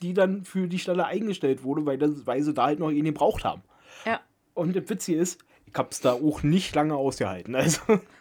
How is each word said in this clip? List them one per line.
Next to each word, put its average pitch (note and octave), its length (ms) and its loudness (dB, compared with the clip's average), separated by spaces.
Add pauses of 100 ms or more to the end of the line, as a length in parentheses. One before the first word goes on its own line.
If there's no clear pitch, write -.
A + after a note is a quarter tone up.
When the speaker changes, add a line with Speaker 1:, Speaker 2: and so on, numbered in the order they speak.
Speaker 1:
die F3 120 -4
dann F#3+ 320 2
für F#3 220 -2
die F3+ 120 -4
Stelle F3+ 260 -2
eingestellt E3 580 0
wurde, D3 220 -2
weil C3+ 120 0
das, C#3+ 280 0
weil C3 180 0
sie D3+ 100 0
da - 120 4
halt D3+ 140 2
noch D#3 120 0
ihn D3 140 0
gebraucht D#3+ 380 0
haben. - 180 -4 (440)
Speaker 2:
Ja. A3+ 160 -2 (320)
Speaker 1:
Und F3 220 -2
das F#3 140 -2
Witzige F#3 300 -2
ist, - 240 -2 (220)
ich - 100 -18
hab's - 260 -2
da B2+ 120 4
auch D3 300 0
nicht E3+ 320 2
lange D3+ 200 2
ausgehalten, A#2 600 -2
also. - 260 2 (400)